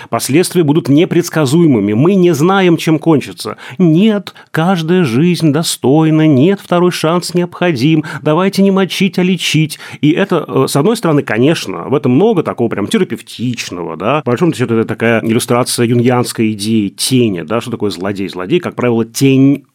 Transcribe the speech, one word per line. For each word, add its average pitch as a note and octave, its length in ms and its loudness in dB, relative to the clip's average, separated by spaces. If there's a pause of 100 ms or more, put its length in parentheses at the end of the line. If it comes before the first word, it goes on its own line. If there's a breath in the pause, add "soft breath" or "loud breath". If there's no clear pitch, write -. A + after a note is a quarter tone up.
(100)
Последствия C3 520 0
будут D3+ 260 0
непредсказуемыми. D3+ 1040 2
Мы D3+ 240 2
не F3 180 4
знаем, F3+ 420 2
чем D#3 220 0
кончится. A2 580 -2 (220 loud breath)
Нет, F#3+ 560 2 (160 loud breath)
каждая E3+ 540 0
жизнь D#3 480 2
достойна, D#3 760 2
нет, D#3 340 4
второй F3+ 300 0
шанс E3+ 440 -2
необходим. D#3+ 720 0 (160 loud breath)
Давайте F#3 420 0
не G3 80 4
мочить, F#3+ 480 0
а F3+ 40 2
лечить. E3 560 -2 (220 loud breath)
И D3 100 2
это, E3+ 360 0
э, C3 220 0
с - 80 -2
одной G3 200 2
стороны, D#3+ 260 0
конечно, G#2+ 640 -2
в A2+ 60 -2
этом B2 180 0
много F3+ 300 2
такого A2 260 -2
прям G2+ 200 -4
терапевтичного, A2 1080 -6
да? B2+ 260 -2
По B2 100 -2
большому D#3+ 200 0
счету, A#2 220 -2
это A2+ 140 0
такая A2+ 340 0
иллюстрация A#2+ 640 0
юнгианской A#2+ 680 0
идеи G#2 360 -2
тени, A2 540 0
да? A2 180 -4
Что A#2+ 100 -8
такое G#2+ 200 -4
злодей? F#2+ 380 -6
Злодей, F2+ 300 -2
как - 160 -8
правило, A#2 300 0
тень C3+ 600 2 (100)